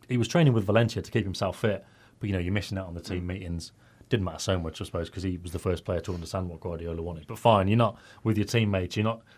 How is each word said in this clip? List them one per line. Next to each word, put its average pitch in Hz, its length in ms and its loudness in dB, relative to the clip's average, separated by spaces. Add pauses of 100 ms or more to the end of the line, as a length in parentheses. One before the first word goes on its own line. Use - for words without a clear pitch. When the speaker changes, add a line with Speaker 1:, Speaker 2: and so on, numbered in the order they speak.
Speaker 1:
he 127 80 0
was 117 100 2
training 156 260 6
with 110 120 4
Valencia 107 360 4
to - 100 -12
keep 117 120 2
himself 95 360 -4
fit. 101 260 0 (340)
But, 113 100 -6
you 101 40 0
know, 95 60 0
you're 87 140 -2
missing 101 240 -2
out 95 100 -6
on 85 60 -12
the 85 80 -8
team 90 200 -4
Speaker 2:
Hmm. 87 60 -6
Speaker 1:
meetings. 87 440 -8 (360)
Didn't 110 180 0
matter 80 140 -8
so 95 200 0
much, 82 200 -6
I - 60 -6
suppose, 85 240 -6
'cause 90 140 -10
he 92 140 -4
was 87 140 -12
the 87 80 -6
first 90 260 -2
player 90 160 -2
to 95 120 -8
understand 90 360 -6
what 85 120 -12
Guardiola 85 400 -8
wanted. 82 260 -10
But 113 120 -12
fine, 101 280 6
you're 107 100 4
not 113 200 2 (260)
with 110 140 2
your 104 80 0
teammates, 101 500 0
you're 104 80 2
not 113 180 -2 (160)